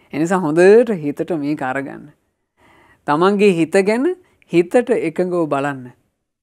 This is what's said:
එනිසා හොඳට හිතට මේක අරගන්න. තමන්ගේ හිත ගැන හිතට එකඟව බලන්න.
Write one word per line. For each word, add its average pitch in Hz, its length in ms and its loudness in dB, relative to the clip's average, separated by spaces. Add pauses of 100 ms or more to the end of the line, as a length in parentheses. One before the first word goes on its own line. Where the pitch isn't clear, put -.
(120)
එනිසා 170 260 -2
හොඳට 185 560 4
හිතට 151 440 -6
මේක 147 240 -6
අරගන්න. 135 500 -8 (920)
තමන්ගේ 196 500 2
හිත 160 180 -2 (120)
ගැන 233 200 -2 (460)
හිතට 175 380 0
එකඟව 170 580 -2
බලන්න. 139 420 -6 (520)